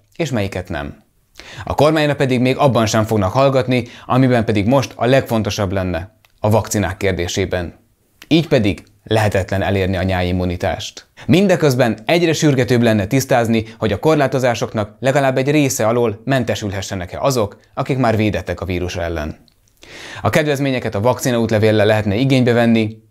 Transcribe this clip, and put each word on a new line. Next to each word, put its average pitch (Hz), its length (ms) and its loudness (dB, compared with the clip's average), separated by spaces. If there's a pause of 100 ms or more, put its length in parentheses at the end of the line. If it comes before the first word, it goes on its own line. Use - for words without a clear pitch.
(160)
és 156 160 -4
melyiket 98 380 -4
nem. 73 340 -8 (600)
A - 120 -4
kormányra 151 400 2
pedig 131 240 0
még 127 180 2
abban 120 280 2
sem 110 180 0
fognak 107 280 0
hallgatni, 127 560 0 (180)
amiben 123 400 2
pedig 104 200 0
most 131 300 0
a - 100 -2
legfontosabb 110 680 0
lenne, 92 440 -4 (240)
a 107 100 0
vakcinák 104 480 0
kérdésében. 90 760 -4 (540)
Így 156 200 2
pedig 104 360 0 (200)
lehetetlen 101 580 -2
elérni 95 360 -2
a 87 60 -2
nyáimmunitást. 90 1040 -4 (180)
Mindeközben 143 800 2
egyre 165 280 2
sürgetőbb 127 480 2
lenne 110 240 2
tisztázni, 117 600 0 (120)
hogy 110 140 -2
a - 80 -2
korlátozásoknak 127 1000 0
legalább 135 380 0
egy 131 140 0
része 135 360 2
alól 117 380 0
mentesülhessenek-e 101 920 -4
azok, 120 400 -2 (140)
akik 135 240 -4
már 117 180 2
védettek 101 460 -2
a 92 40 -8
vírus 87 300 -4
ellen. 85 500 -8 (760)
A - 80 0
kedvezményeket 135 680 0
a 98 60 -2
vakcina 123 380 0
útlevéllel 107 460 2
lehetne 104 300 2
igénybe 127 380 2
venni 113 440 2 (140)